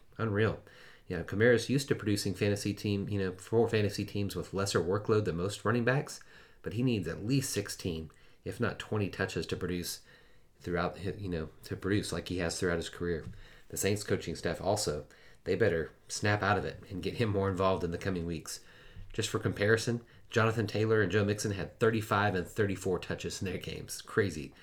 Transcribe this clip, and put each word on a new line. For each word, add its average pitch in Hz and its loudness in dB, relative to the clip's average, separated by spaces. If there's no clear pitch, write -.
Unreal. 104 2
You 90 -4
know, 82 -4
Kamara's 113 4
used 139 2
to 113 4
producing 104 0
fantasy 101 0
team, 101 0
you 101 0
know, 95 0
for 113 2
fantasy 104 2
teams 101 -2
with 85 -6
lesser 98 2
workload 104 2
than 82 -2
most 90 -4
running 113 2
backs, 135 0
but 90 -6
he 113 -2
needs 110 2
at 82 -6
least 135 0
sixteen, 80 -4
if 92 -8
not 110 -2
twenty 104 -2
touches 92 -2
to 92 -4
produce 87 -4
throughout 87 -2
hi-, 87 -4
you 101 -8
know, 80 -4
to - -8
produce 95 0
like 87 -6
he 90 -4
has 85 -2
throughout 87 2
his 85 -4
career. 85 -4
The 98 -10
Saints 101 0
coaching 87 -2
staff 80 -4
also, 85 0
they 92 0
better 85 2
snap 104 2
out 98 4
of 82 -4
it - -8
and 90 -8
get 90 -2
him 113 0
more 98 2
involved 95 2
in 85 -2
the 87 -4
coming 90 -2
weeks. 82 -6
Just - -2
for 107 0
comparison, 110 2
Jonathan 110 4
Taylor 110 4
and 90 2
Joe 101 4
Mixon 104 0
had 90 -6
thirty-five 104 2
and 87 -2
thirty-four 95 0
touches - -6
in 95 -2
their 85 -4
games. - -10
Crazy. 78 -2